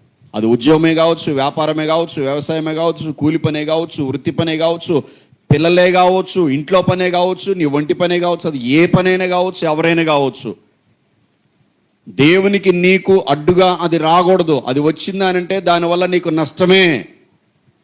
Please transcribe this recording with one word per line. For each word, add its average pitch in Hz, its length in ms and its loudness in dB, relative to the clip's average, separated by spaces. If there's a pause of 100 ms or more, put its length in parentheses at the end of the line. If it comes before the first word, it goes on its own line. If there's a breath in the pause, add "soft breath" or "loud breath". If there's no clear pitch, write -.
(340)
అది 107 120 -2
ఉద్యోగమే 156 480 4
కావచ్చు, 160 380 0
వ్యాపారమే 151 540 -2
కావచ్చు, 160 360 -2
వ్యవసాయమే 156 520 -4
కావచ్చు, 160 380 -4
కూలి 156 260 -2
పనే 151 260 -4
కావచ్చు, 160 400 -4
వృత్తి 135 260 -6
పనే 156 260 -2
కావచ్చు, 165 460 -2 (520 loud breath)
పిల్లలే 180 380 4
కావచ్చు, 180 560 2
ఇంట్లో 151 340 0
పనే 180 280 -2
కావచ్చు, 180 420 -2
నీ 180 120 -2
ఒంటి 147 300 0
పనే 175 260 -2
కావచ్చు, 175 260 -4
అది 151 120 -6
ఏ 135 280 2
పనైనా 185 400 0
కావచ్చు, 180 380 -2
ఎవరైనా 165 380 0
కావచ్చు. 139 540 -2 (1500)
దేవునికి 190 640 2
నీకు 185 560 2
అడ్డుగా 170 520 2
అది 170 180 0
రాకూడదు. 165 680 2
అది 131 140 -2
వచ్చిందనంటే 180 800 -2
దానివల్ల 175 460 0
నీకు 180 220 -2
నష్టమే, 165 760 2 (800)